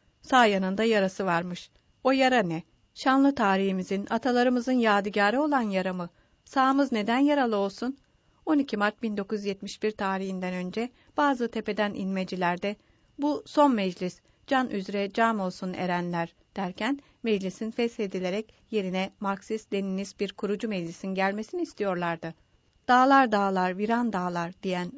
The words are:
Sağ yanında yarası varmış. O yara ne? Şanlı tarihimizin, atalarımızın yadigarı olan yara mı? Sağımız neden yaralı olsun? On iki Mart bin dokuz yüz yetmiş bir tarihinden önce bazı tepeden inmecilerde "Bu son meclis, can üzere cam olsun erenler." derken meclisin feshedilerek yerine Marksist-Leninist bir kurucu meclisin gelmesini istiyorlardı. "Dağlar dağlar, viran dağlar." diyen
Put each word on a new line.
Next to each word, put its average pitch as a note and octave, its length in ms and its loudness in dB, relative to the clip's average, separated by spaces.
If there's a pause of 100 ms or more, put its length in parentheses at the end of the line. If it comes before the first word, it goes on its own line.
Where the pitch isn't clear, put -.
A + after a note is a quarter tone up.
(220)
Sağ B3 240 4
yanında G3 380 0
yarası G#3 420 0
varmış. F3 440 -4 (340)
O B3+ 80 4
yara C4 280 4
ne? E3+ 240 -2 (300)
Şanlı C#4 420 4
tarihimizin, G3 720 0
atalarımızın B3 640 2
yadigarı G#3 720 2
olan D4 200 2
yara F#3+ 320 -2
mı? F3 160 -6 (360)
Sağımız C4+ 460 2
neden A3+ 260 0
yaralı C#4 380 4
olsun? G3+ 420 -2 (480)
On D#4 140 2
iki C4 180 -2
Mart G#3 260 0
bin G#3+ 140 -2
dokuz G#3 220 -4
yüz G3+ 60 -8
yetmiş G3 380 -8
bir G#3+ 80 0
tarihinden F#3+ 600 -4
önce F#3 360 -4 (280)
bazı B3+ 340 0
tepeden G#3+ 420 -4
inmecilerde F#3+ 800 -2 (440)
"Bu C#4+ 260 -2
son C#4+ 280 4
meclis, F#3 480 -4 (260)
can C4 220 0
üzere G3+ 440 -4
cam A3+ 260 2
olsun F#3 340 -6
erenler." F3 640 -2 (200)
derken G#3+ 440 -4 (240)
meclisin G#3+ 480 -2
feshedilerek G3 800 -4 (180)
yerine F#3+ 400 -2 (100)
Marksist-Leninist G3 1000 -6
bir G3 140 -4
kurucu G3+ 360 -4
meclisin F3 380 -6
gelmesini G3 540 -2
istiyorlardı. F3 720 -4 (540)
"Dağlar C4 440 6
dağlar, F#3+ 460 2
viran A3+ 360 0
dağlar." F3 400 -4 (100)
diyen F3+ 340 -4